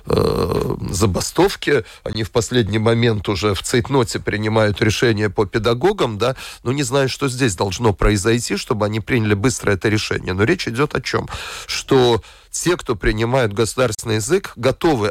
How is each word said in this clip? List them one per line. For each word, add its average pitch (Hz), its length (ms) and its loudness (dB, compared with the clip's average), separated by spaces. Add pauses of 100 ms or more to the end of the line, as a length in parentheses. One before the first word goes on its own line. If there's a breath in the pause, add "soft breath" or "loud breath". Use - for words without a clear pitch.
э, - 680 0 (160)
забастовки. 120 920 0 (200 loud breath)
Они 101 200 -6
в 98 60 -6
последний 110 500 0
момент 113 480 2
уже 101 280 0
в - 80 -6
цейтноте 127 560 0
принимают 107 600 0
решение 107 500 2
по 104 160 0
педагогам, 120 720 0
да. 123 160 0 (280 loud breath)
Ну, 120 80 -2
не 143 120 -2
знаю, 135 260 0
что - 180 -4
здесь 127 280 0
должно 101 380 0
произойти, 110 640 2
чтобы 107 280 -2
они 110 140 -4
приняли 110 340 0
быстро 104 380 0
это 101 180 0
решение. - 440 -2
Но 95 100 0
речь 170 240 0
идет 123 280 -2
о - 60 -2
чем? - 260 -4 (400 loud breath)
Что 123 540 2 (300 loud breath)
те, - 240 -2
кто 127 200 -4
принимают 117 580 0
государственный 113 640 -2
язык, 120 400 -2
готовы 127 560 0